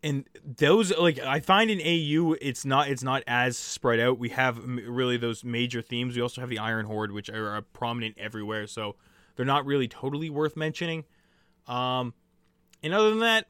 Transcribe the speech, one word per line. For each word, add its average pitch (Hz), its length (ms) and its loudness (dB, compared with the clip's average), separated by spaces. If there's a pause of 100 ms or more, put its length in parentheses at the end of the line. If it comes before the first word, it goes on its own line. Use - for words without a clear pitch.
and 139 240 -2 (160)
those, 170 540 4
like, 165 220 4
I 135 200 -2
find 214 320 6
in 196 80 0
A 165 160 2
U, 156 460 2
it's 135 240 -4
not, 139 240 2
it's 127 140 -2
not 131 220 -2
as 123 320 2
spread - 440 0
out. 123 180 4
We 120 100 -4
have 127 280 0
m-, 120 280 -8
really 123 300 0
those 117 300 -4
major 120 360 -2
themes. 123 360 -4
We 120 40 0
also 123 200 -4
have 123 80 -8
the 113 100 -4
Iron 110 260 -2
Horde, 107 280 -4
which 104 160 -10
are, 107 260 -6
are 107 60 -6
prominent 117 560 -6
everywhere, 107 500 -8
so 104 300 -8 (400)
they're 127 80 -2
not 139 200 2
really 139 220 2
totally 143 420 -6
worth 151 280 -2
mentioning. 160 480 -6 (600)
Um, 127 460 -2 (680)
and 156 100 -4
other 214 180 4
than 220 80 0
that 226 300 2